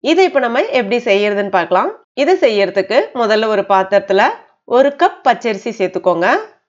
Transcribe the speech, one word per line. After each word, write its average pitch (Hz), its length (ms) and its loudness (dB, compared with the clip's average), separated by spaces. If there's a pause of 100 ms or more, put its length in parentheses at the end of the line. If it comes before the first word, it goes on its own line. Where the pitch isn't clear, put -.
இதை 339 220 2
இப்ப 285 140 0
நம்ம 247 240 -2 (160)
எப்படி 226 180 -2
செய்யறதுன்னு 208 520 0
பார்க்கலாம். 190 400 0 (240)
இதை 294 220 2
செய்யறதுக்கு 202 640 0 (140)
முதல்ல 220 340 0
ஒரு 214 140 0
பாத்திரத்துல 196 600 0 (440)
ஒரு 269 240 2
கப் 339 340 -2
பச்சரிசி 233 500 -2
சேர்த்துக்கோங்க. 180 540 -2 (420)